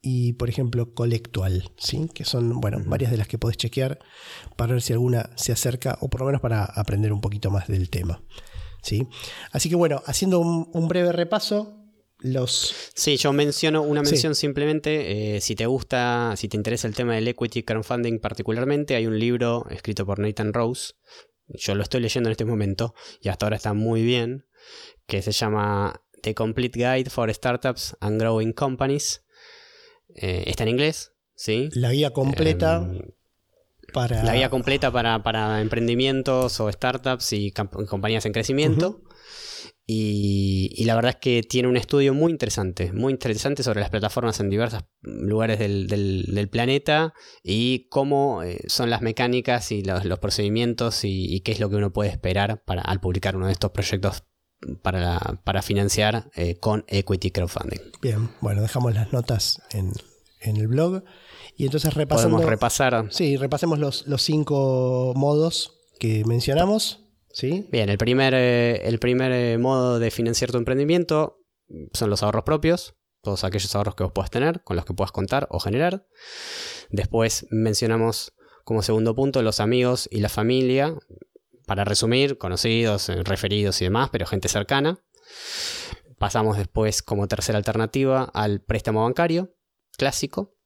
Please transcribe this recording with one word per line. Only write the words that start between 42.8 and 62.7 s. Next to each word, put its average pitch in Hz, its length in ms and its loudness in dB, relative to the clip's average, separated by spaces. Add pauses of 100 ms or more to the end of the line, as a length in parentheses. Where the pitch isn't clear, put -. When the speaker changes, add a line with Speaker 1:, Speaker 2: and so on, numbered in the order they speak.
Speaker 2:
muy 120 220 0
interesante 127 480 -2
sobre 107 200 0
las 101 80 -2
plataformas 110 500 -2
en 101 100 0
diversos 110 340 0 (180)
lugares 104 580 0
del, 101 280 0
del, 98 460 0
del 101 160 0
planeta 143 640 2 (300)
y 120 460 0
cómo, 139 520 2
eh, 90 260 -6
son 120 220 0
las 117 120 0
mecánicas 120 680 0
y 104 120 -2
los, 95 220 -2
los 82 140 0
procedimientos 113 840 0
y, 95 220 -2
y 92 160 -2
qué 113 100 -4
es 101 80 -2
lo 104 100 0
que 104 60 0
uno 101 160 0
puede 104 180 0
esperar 101 540 -2
para, 90 180 -4
al 92 180 -2
publicar 92 360 -2
uno 92 100 -2
de 95 60 2
estos 92 200 -2
proyectos 95 520 -2 (580)
para 92 180 -2
la, 87 440 0
para 95 180 0
financiar, 104 720 0
eh, 85 240 -2
con 107 300 0
equity 98 420 0
crowdfunding. - 520 -4 (200)
Speaker 1:
Bien, 113 280 0 (120)
bueno, 104 220 0
dejamos 120 320 0
las 110 180 0
notas 120 560 0
en, 95 220 -2 (480)
en 107 180 0
el 107 100 2
blog. 170 360 2 (520)
Y - 100 -2
entonces 147 280 2
repasando 117 440 4
Speaker 2:
Podemos 117 120 4
repasar. 117 600 2